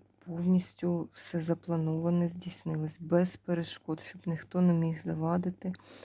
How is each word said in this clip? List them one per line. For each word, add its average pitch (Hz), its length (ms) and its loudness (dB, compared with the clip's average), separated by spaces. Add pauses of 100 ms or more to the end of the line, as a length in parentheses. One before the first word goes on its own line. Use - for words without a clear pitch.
(260)
повністю 175 840 2
все - 280 -4
заплановане 165 880 0
здійснилось 160 720 -6
без 175 360 2
перешкод, 165 640 -4
щоб - 260 -12
ніхто 170 340 -2
не 180 120 8
міг 165 320 0
завадити, 175 680 -2 (320)